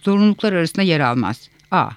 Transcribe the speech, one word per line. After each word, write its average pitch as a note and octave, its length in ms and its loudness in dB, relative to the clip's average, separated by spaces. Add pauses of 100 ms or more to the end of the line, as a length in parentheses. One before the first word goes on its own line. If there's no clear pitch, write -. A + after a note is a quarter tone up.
zorunluluklar G3+ 500 2
arasında E3+ 280 -2
yer E3+ 180 0
almaz? A#2+ 500 -2 (220)
A. D#3+ 260 0